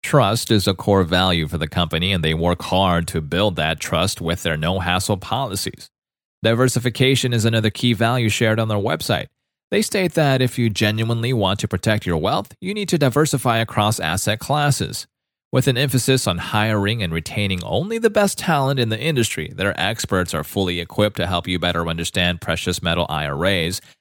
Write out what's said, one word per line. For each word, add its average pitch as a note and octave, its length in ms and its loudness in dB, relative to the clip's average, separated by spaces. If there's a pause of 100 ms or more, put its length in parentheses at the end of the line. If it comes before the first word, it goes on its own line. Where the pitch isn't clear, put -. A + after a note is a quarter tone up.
Trust A#2 480 2
is G#2+ 160 4
a G2+ 60 2
core G2 320 2
value F2 420 2
for D#2+ 120 -4
the D2 100 -2
company, E2+ 420 -2
and F2 140 0
they D#2 80 2
work E2+ 300 0
hard F2+ 460 2
to E2 120 -4
build F2 360 0
that D#2 220 -2
trust F2+ 400 -2
with E2 240 -4
their D#2+ 140 0
no-hassle F2+ 640 -2
policies. G#2+ 720 -6 (520)
Diversification B2 920 2
is A2 100 2
another A2+ 240 2
key B2 240 0
value A#2 380 2
shared A2 280 2
on A2+ 100 0
their G#2+ 100 0
website. A#2 480 -2 (440)
They G3+ 120 2
state - 320 -2
that C#3 260 2
if B2+ 180 0
you A#2 120 2
genuinely A2+ 640 0
want G2 260 0
to - 80 -2
protect G#2 380 0
your E2+ 100 0
wealth, A#2 460 -2
you F#3+ 100 -6
need G#3 160 -4
to F3+ 80 2
diversify C#3+ 640 2
across A2 420 0
asset F#2 380 -2
classes. C#3+ 680 -2 (460)
With C3 160 2
an B2 80 2
emphasis C3 500 2
on F2 120 0
hiring G#2+ 640 0
and E2 100 -2
retaining F#2+ 500 -2
only G3 360 -2
the A3+ 100 2
best G3+ 300 2
talent C#3 420 2
in A#2 80 2
the A2 100 -2
industry, B2 560 -2
their F#2 240 -2
experts F#2+ 540 -2
are D2+ 120 -4
fully F2+ 360 -2
equipped G#2 360 0
to F2+ 100 -2
help F2+ 200 -2
you F2+ 120 -2
better E2+ 280 0
understand E2+ 540 -2
precious E2+ 420 -4
metal E2+ 280 0
I D2+ 160 -4
R C#2+ 180 -4
As F#2 380 0 (180)